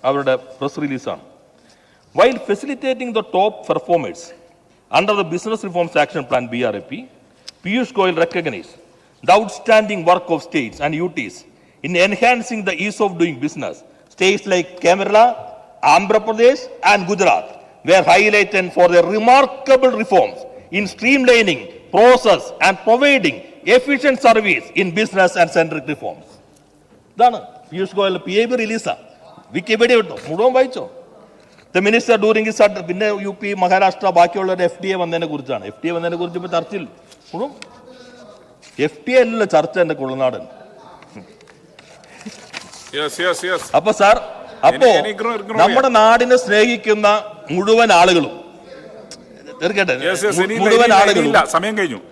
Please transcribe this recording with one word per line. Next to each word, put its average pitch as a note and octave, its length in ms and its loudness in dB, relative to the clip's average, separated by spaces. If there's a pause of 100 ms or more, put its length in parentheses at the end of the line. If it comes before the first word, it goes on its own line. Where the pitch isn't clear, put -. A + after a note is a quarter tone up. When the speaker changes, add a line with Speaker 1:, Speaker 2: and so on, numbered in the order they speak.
Speaker 1:
അവരുടെ C3+ 260 -2 (240)
പ്രസ് C#3 260 -8
റിലീസാണ്. B2+ 380 -10 (960)
While A#3 200 4 (100)
facilitating B3+ 680 -6
the G#3 60 -4 (120)
top G#3 180 0 (160)
performers D#3 500 -2 (800)
under F#3+ 220 0
the F#3 120 -2
Business G#3+ 340 -6
Reforms F3 360 -4
Action C#3+ 280 -4
Plan, B2+ 220 -2
ബി A#2+ 160 -6
ആർ G2+ 140 -6
എ - 80 -20
പി, D3+ 80 -12 (680)
Piyush A3 340 -4
Goyal F#3 260 0
recognized D#3+ 500 -8 (500)
the F3 140 4
outstanding G#3+ 600 0 (100)
work F3+ 240 2
of D#3 40 -4 (100)
states A#2+ 360 -6
and D#3 100 -4 (100)
U F#3 120 -6
Ts A2+ 200 -10 (480)
in F3+ 80 -6 (140)
enhancing A3+ 600 -2
the F#3 60 -4 (100)
ease G#3 220 -8
of F3+ 140 -6
doing E3+ 160 -2 (100)
business. B2 300 -10 (400)
States G3 360 0
like F3+ 160 -2 (160)
Kerala, G3 400 4 (680)
Andhra G3+ 320 2
Pradesh A#3 360 2 (300)
and G3 180 0
Gujarat F3 360 0 (380)
were F3 280 4
highlighted G3+ 540 2 (100)
for F3+ 120 4
their E3+ 180 4 (100)
remarkable C4 760 4 (100)
reforms D#3 360 0 (320)
in G3+ 140 -4
streamlining A#3 760 2 (300)
process A3+ 540 4 (160)
and F#3 180 2
providing A#3+ 580 2 (400)
efficient C4+ 440 0
service G#3 540 0
in F#3+ 120 -2 (140)
business F#3+ 360 0
and E3+ 120 2 (100)
centric D#3+ 260 -4 (100)
reforms. - 320 -14 (920)
ഇതാണ് A#3 220 2 (320)
പീയൂഷ് F#3 280 -8
ഗോയൽ G3 180 0 (120)
പി F#3 140 -6
ഐ A#3+ 100 0
ബി B3+ 120 -2
റിലീസാ, G#3+ 320 -6 (580)
Wikipedia A3+ 440 0
വിട്ടോ, E3+ 160 -4 (140)
മുഴുവൻ G#3 260 0
വായിച്ചോ. B3+ 300 0 (880)
The F3+ 120 2
minister A#3 280 2 (100)
during G#3+ 240 0
his G#3+ 160 -8
ad-, G3+ 240 0
പിന്നെ G3 200 -2 (180)
യു G3 140 -10
പി, G3+ 100 -8 (120)
മഹാരാഷ്ട്ര, F#3+ 440 0 (100)
ബാക്കിയുള്ളവരുടെ F3+ 520 0
എഫ് E3+ 140 -8
ഡി F#3+ 120 -6
എ - 80 -4
വന്നതിനെ E3 300 -4
കുറിച്ചാണ്. C3 380 -8
എഫ് - 120 -20
ഡി D#3+ 80 -4
എ - 60 -4
വന്നതിനെ E3+ 260 -4
കുറിച്ച് F3 180 -8
ഇപ്പൊ F3 140 -12
ചർച്ചയിൽ E3+ 300 -4 (480)
മുഴുവൻ C4 200 -8 (1300)
എഫ് - 180 -8
ഡി B3 140 -6
എ - 60 6
അല്ലല്ലോ A3+ 300 -2
ചർച്ച, D#3 300 0
എന്റെ D3 160 -4
കുളനാടൻ. C3 420 -4 (2500)
Speaker 2:
യെസ്, D3 280 -6
യെസ്, F3 240 -4
യെസ്. F3+ 180 -6 (100)
Speaker 1:
അപ്പൊ F#3+ 220 0
സാർ, G3+ 160 6 (540)
അപ്പോ C4 200 4
Speaker 2:
ഇനി, G3 140 4
ഇനി G#3+ 120 -6
ഇഗ്നോർ, A3 280 -6
ഇഗ്നോർ G#3+ 180 0
Speaker 1:
നമ്മുടെ C4 260 2
Speaker 2:
ചെയ്യാം. A3 220 4
Speaker 1:
നാടിനെ B3 260 4 (100)
സ്നേഹിക്കുന്ന G#3+ 600 0 (480)
മുഴുവൻ A3 340 2 (120)
ആളുകളും, F3 340 2 (1300)
തീർക്കട്ടെ, F#3 340 0 (140)
Speaker 2:
യെസ്, F#3 160 -4
യെസ്, F#3+ 180 -2
ഇനി G#3 140 -4
ഇല്ല, F#3+ 60 0
Speaker 1:
മുഴുവൻ A#3 220 4
Speaker 2:
ഇനി A#3 40 4
ഇല്ല, G3 100 6
Speaker 1:
ആളുകളും G3+ 240 4
Speaker 2:
ഇനി - 80 0
ഇല്ല, G3 80 6 (160)
സമയം G3+ 240 -2
കഴിഞ്ഞു. C3+ 320 -4